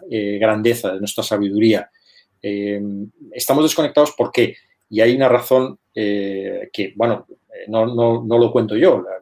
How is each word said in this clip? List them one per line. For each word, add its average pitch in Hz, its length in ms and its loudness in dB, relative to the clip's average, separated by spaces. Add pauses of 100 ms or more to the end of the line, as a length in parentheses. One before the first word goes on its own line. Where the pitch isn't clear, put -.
(100)
eh, 104 280 -4
grandeza, 107 540 0
de 95 60 -6
nuestra 104 260 -6
sabiduría. 101 680 0 (520)
Eh, 101 360 -6 (540)
estamos 143 320 0
desconectados 147 500 2
porque, - 420 0 (340)
y 107 100 0
hay 120 160 4
una 135 140 4
razón, 127 480 2 (160)
eh, 98 760 -4
que, 98 260 -6
bueno, 110 300 -2 (220)
eh, 98 200 -18
no, 110 180 0
no, 117 360 0
no 117 160 2
lo 120 140 4
cuento 110 240 0
yo, 120 260 4 (200)